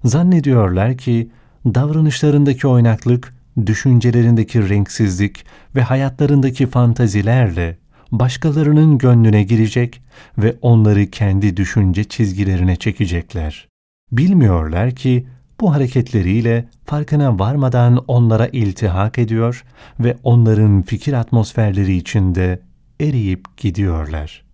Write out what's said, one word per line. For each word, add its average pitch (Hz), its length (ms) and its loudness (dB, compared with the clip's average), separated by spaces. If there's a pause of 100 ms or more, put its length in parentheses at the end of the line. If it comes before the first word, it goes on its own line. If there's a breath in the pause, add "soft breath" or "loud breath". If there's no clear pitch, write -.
Zannediyorlar 127 920 2
ki 117 320 -4 (360 loud breath)
davranışlarındaki 143 1000 0
oynaklık, 120 680 0 (300)
düşüncelerindeki 117 1040 2
renksizlik 101 760 -2 (300 loud breath)
ve 135 60 0
hayatlarındaki 135 840 0
fantazilerle 107 1080 0 (340 soft breath)
başkalarının 147 880 2
gönlüne 117 460 4
girecek 113 580 -2 (360 loud breath)
ve 110 240 0
onları 104 480 4
kendi 98 480 -2
düşünce 95 460 0
çizgilerine 95 720 -2
çekecekler. 85 920 -6 (440)
Bilmiyorlar 117 800 2
ki 127 360 -2 (340 loud breath)
bu 185 120 0
hareketleriyle 117 960 -2 (160)
farkına 147 540 -2
varmadan 123 680 0
onlara 117 400 2
iltihak 101 680 -4
ediyor 117 460 -2 (360 loud breath)
ve 120 240 -2
onların 110 580 4
fikir 113 320 -6
atmosferleri 104 840 -2
içinde 90 640 -2 (420)
eriyip 117 560 -4
gidiyorlar. 80 960 -6